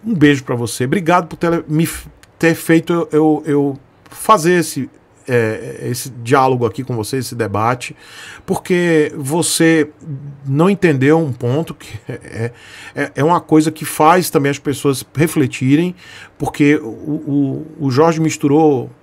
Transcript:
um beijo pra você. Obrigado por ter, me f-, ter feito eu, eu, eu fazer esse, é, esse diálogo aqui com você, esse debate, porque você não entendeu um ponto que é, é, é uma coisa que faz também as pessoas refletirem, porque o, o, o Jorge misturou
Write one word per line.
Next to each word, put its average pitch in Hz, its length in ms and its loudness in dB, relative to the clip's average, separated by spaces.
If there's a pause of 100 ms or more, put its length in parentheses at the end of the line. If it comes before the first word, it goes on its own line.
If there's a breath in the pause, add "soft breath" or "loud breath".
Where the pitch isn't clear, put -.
um 226 100 -2
beijo 143 280 4
pra 127 140 -4
você. 120 280 -4
Obrigado 175 440 0
por - 80 -14
ter, 170 320 -2
me 156 160 0
f-, - 240 -10 (280)
ter 165 200 2
feito 165 360 2
eu, 170 200 -2
eu, 151 340 2
eu 143 320 0 (320)
fazer 180 440 2
esse, 151 360 -2 (380)
é, 117 540 -2
esse 123 280 -8
diálogo 127 560 0
aqui 110 160 -4
com 123 140 -6
você, 110 220 -6
esse 123 180 -8
debate, 113 580 -2 (500 loud breath)
porque 175 720 0
você 156 760 0 (540)
não 143 240 2
entendeu 160 520 2
um 147 120 -4
ponto 135 400 -4
que - 160 -18 (200)
é, 120 420 -10 (460 loud breath)
é, 139 180 -6
é 135 80 -2
uma 165 180 2
coisa 156 300 2
que 156 140 -12
faz 160 440 2
também 139 220 0
as 135 80 -4
pessoas 139 560 -2
refletirem, 151 800 0 (420 loud breath)
porque 143 460 2
o, 113 60 -10
o, 143 800 -4 (120)
o 143 140 -2
Jorge 160 280 2
misturou 147 680 2 (120)